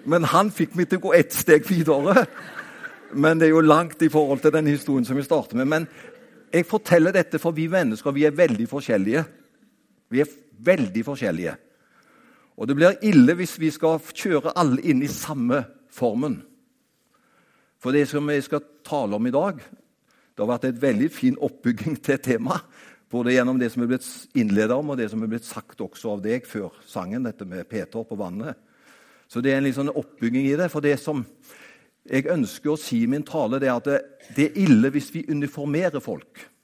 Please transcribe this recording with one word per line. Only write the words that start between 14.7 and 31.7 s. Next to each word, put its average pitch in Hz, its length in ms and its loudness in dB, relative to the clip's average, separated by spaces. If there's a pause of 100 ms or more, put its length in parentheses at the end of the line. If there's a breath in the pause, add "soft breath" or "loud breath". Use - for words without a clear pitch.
inn 127 160 2
i 143 80 -4
samme 131 540 -4 (280)
formen. 123 500 -4 (1400)
For 127 140 -2
det 147 160 4
som 147 180 -4
jeg 143 160 -2
skal 147 160 -4 (240)
tale 113 320 -4
om 113 100 -2
i 123 60 -4
dag, 160 280 -2
det - 840 -14
har 110 80 -2
vært 120 180 -2
et 120 120 -6
veldig 135 300 0
fin - 300 0
oppbygging 127 640 -4
til - 180 -2
temaet, 123 460 -4 (440 loud breath)
både 123 220 -2
gjennom 127 260 2
det 123 140 0
som 123 100 -2
er 117 80 -2
blitt 127 140 -4 (340)
innledet 107 380 2
om, 147 160 -4
og 127 60 -6
det 110 120 -4
som 110 120 -6
er 110 100 -6
blitt 117 140 -10
sagt - 360 -16
også 104 300 -10
av 101 100 -8
deg 120 240 -4
før 95 300 -10 (100)
sangen, 104 400 -8
dette 107 180 -12
med 92 220 -12
Peter 113 400 -10
på 113 80 -12
vannet. 101 400 -10 (720 soft breath)
Så 120 160 -6
det 135 80 2
er 135 80 2
en 139 80 0
litt 131 80 -2
sånn 139 160 -4
oppbygging 131 560 -4
i 139 120 0
det, 175 120 0
for 151 120 -6
det 143 180 2
som 143 240 -6 (840 loud breath)